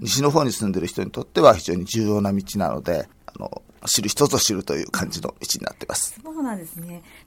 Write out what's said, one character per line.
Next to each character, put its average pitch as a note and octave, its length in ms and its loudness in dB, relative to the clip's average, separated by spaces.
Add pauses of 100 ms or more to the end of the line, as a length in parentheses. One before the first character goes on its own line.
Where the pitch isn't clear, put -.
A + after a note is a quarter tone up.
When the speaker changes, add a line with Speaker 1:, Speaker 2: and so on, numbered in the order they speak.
Speaker 1:
西 A2+ 200 0
の C#3+ 80 4
方 D3 140 4
に B2 80 0
住 G#2 180 -2
ん - 20 0
で F#2 80 0
る E2 60 -2
人 - 180 -4
に G2+ 60 -6
と B2 140 -8
っ - 20 -10
て - 160 -2
は B2+ 140 12
非 E2+ 80 -8
常 F2 100 -2
に F2+ 120 -2
重 A2 220 -2
要 G#2 140 2
な G2 100 2
道 G2 120 0 (140)
な F2+ 120 2
の C2+ 140 -4
で、 D#2+ 100 0
Speaker 2:
う - 480 -8
ん。 - 60 -8
Speaker 1:
あ - 20 -8
の、 - 140 -14 (240)
知 - 160 2
る G#2 60 0
人 D3 180 4
ぞ C3 100 2
知 - 160 2
る F#2+ 100 -4
と C#2+ 120 -4
い - 80 -2
う - 80 -10
感 - 180 -4
じ - 100 -10
の - 100 -6
道 - 260 -14
に - 100 -8
な - 60 -6
っ - 40 -18
て - 120 -14
ま - 80 -6
す。 - 280 -6
Speaker 2:
そ D#4+ 80 -12
う D#4 120 -6
な A#3+ 100 -4
ん G3 60 -8
で E3 80 -14
す E3 80 -16
ね。 F3 260 -14 (260)